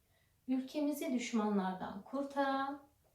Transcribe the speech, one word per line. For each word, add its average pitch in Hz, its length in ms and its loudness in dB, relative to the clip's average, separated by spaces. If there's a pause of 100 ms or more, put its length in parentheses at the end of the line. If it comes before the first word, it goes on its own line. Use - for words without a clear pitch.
(480)
Ülkemizi 285 680 0
düşmanlardan 202 880 0
kurtaran 277 800 0 (320)